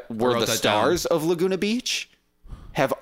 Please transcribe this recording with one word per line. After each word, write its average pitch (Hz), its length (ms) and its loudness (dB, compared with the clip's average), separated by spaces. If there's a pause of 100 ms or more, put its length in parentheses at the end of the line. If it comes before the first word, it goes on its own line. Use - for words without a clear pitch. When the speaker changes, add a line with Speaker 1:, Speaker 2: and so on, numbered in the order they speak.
Speaker 1:
were 117 240 0
Speaker 2:
Wrote 117 80 2
Speaker 1:
the 110 60 0
Speaker 2:
that 113 100 0
Speaker 1:
stars 117 480 2
Speaker 2:
down. 170 120 2
Speaker 1:
of 151 80 0
Laguna 180 340 0
Beach 214 500 -2 (640)
have 135 300 2